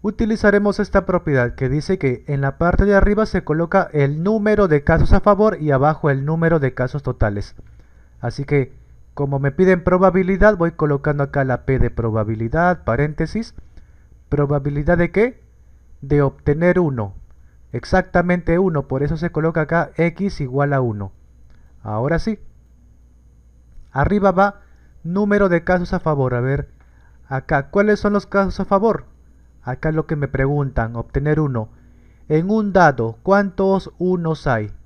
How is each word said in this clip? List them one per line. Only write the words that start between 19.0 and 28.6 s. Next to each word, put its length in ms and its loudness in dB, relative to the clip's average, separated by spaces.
eso 140 -2
se 140 -6
coloca 320 -2
acá 340 -2
X 440 -2
igual 320 -2
a 80 0
uno. 320 -4
Ahora 380 -2
sí. 180 -6
Arriba 400 0
va 300 0
número 460 0
de 160 0
casos 280 0
a 80 -2
favor. 340 0
A 60 -2
ver, 280 -2
acá, 440 -4
¿cuáles 280 2
son 140 0
los 140 -2
casos 340 -2